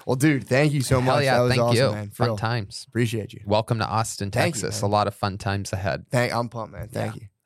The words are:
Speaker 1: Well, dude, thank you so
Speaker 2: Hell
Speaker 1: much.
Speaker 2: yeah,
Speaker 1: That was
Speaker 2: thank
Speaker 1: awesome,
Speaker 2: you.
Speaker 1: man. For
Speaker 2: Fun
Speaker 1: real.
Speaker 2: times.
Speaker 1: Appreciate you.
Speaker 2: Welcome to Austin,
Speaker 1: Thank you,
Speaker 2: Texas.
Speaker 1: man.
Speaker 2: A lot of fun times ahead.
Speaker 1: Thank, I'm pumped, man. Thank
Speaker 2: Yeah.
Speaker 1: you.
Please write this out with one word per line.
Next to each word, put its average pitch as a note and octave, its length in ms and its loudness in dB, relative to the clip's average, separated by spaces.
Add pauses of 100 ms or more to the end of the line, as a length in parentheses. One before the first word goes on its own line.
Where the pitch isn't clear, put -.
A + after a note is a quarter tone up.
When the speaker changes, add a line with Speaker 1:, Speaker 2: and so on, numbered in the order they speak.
Speaker 1:
Well, B2 80 0
dude, C3+ 320 2
thank C#3+ 260 4
you C#3+ 100 0
so C3 180 2
Speaker 2:
Hell C3 160 2
Speaker 1:
much. D3 80 2
Speaker 2:
yeah, C3 140 4
Speaker 1:
That - 40 4
was B2 80 4
Speaker 2:
thank B2+ 120 4
Speaker 1:
awesome, A#2+ 140 4
Speaker 2:
you. C3 160 4
Speaker 1:
man. G#2 180 -8
For - 80 -18
Speaker 2:
Fun A#2+ 100 2
Speaker 1:
real. A2 80 -2
Speaker 2:
times. A2+ 520 -4
Speaker 1:
Appreciate A2+ 440 -2
you. - 140 -18
Speaker 2:
Welcome A2 340 0
to G2 60 0
Austin, G2+ 440 -2
Speaker 1:
Thank C#3+ 240 0
you, B2 80 -8
Speaker 2:
Texas. G#2 200 -6
Speaker 1:
man. G#2 60 0
Speaker 2:
A G2+ 40 0
lot G#2 160 4
of G2+ 80 -4
fun G2 220 -4
times G2 340 -4
ahead. F#2 380 -4
Speaker 1:
Thank, B2 220 0
I'm A#2+ 160 -2
pumped, A2+ 260 -12
man. G#2 140 -12
Thank A2 280 -6
Speaker 2:
Yeah. G#2+ 60 -18
Speaker 1:
you. G#2 40 -18 (200)